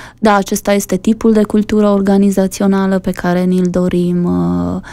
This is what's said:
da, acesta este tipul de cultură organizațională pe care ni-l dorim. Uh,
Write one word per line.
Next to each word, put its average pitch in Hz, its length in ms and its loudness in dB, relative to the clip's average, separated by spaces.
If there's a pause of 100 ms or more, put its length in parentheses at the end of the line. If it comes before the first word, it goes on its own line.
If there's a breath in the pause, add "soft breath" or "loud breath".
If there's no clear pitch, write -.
(180 loud breath)
da, 214 160 4
acesta 202 380 0
este 196 240 0
tipul 220 360 0
de 214 100 4
cultură 208 460 0
organizațională 196 1120 0
pe 185 120 -4
care 180 320 -2
ni-l 180 280 0
dorim. 175 540 0
Uh, 175 560 -2 (120)